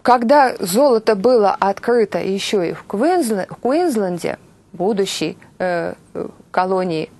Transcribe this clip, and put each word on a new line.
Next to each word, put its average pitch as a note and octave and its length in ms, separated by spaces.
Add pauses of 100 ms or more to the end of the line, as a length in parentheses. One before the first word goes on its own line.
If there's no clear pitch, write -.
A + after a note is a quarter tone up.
когда B3+ 580
золото A3 560
было G#3 440
открыто G3+ 600
еще F#3+ 420
и E3 100
в - 160
Квинсла-, A#3 640
в E3+ 120
Квинсленде, A3 760 (360)
будущей, F#3+ 640 (220)
э, F3 360 (180)
э, - 140 (220)
колонии F#3 720